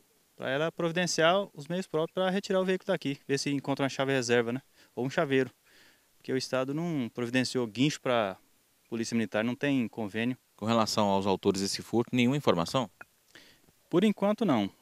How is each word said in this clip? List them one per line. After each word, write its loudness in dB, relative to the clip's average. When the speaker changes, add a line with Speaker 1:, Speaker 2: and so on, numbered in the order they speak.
Speaker 1:
pra -6
ela -2
providenciar 2
os -16
meios -4
próprios -2
pra 0
retirar 0
o 2
veículo -2
daqui, -2
ver 0
se -4
encontra -2
uma 2
chave -2
reserva, 2
né? -6
Ou -2
um -4
chaveiro, 2
porque -10
o 0
Estado -2
não -4
providenciou 0
guincho 0
pra 0
Polícia -4
Militar, 0
não -2
tem 0
convênio. -6
Speaker 2:
Com -8
relação 2
aos 2
autores 2
desse -4
furto, -2
nenhuma 4
informação? 0
Speaker 1:
Por 2
enquanto 0
não. 2